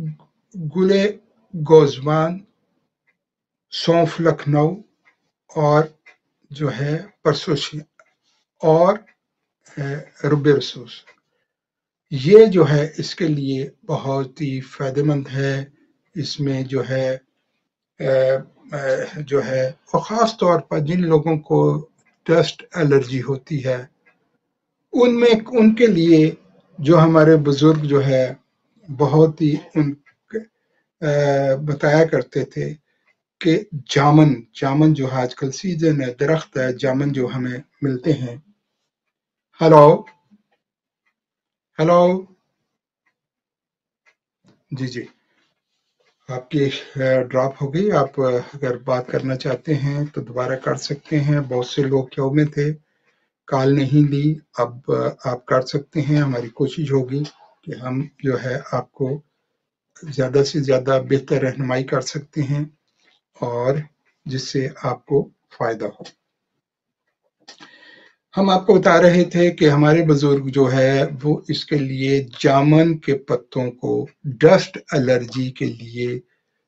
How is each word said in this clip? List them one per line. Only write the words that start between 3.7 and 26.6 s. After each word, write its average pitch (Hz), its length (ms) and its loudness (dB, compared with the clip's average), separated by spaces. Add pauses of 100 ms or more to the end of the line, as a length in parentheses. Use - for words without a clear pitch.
सौंफ 170 500 -2
लखनऊ 156 560 0 (800)
और 151 420 0 (540)
जो 143 160 -6
है, 143 460 -8 (100)
परसोशी 151 580 -4 (800)
और, 175 420 4 (760)
अ, 143 220 -8 (240)
रुबे 147 280 2
रसूस, 127 520 -4 (1080)
ये 170 340 8
जो 185 180 4
है, 147 340 0
इसके 165 300 -6
लिए 139 440 -4 (120)
बहुत 135 560 -6
ही 135 200 -6
फायदेमंद 139 680 -4
है। 135 440 -6 (440)
इसमें 135 500 -6
जो 131 160 -4
है, 131 340 -4 (840)
अ, 135 420 0 (300)
अ, 135 320 -4 (140)
जो 139 220 -2
है, 131 380 -4 (160)
और 156 100 0
ख़ास 220 360 -2
तौर 175 200 2
पर 160 200 -6
जिन 160 200 -2
लोगों 160 380 2
को 151 500 -2 (420)
डस्ट - 360 0 (100)
एलर्जी 139 420 0
होती 131 400 -6
है, 127 320 -6 (1000)
उनमें, 240 520 2
उनके 220 420 4
लिए 165 500 4 (440)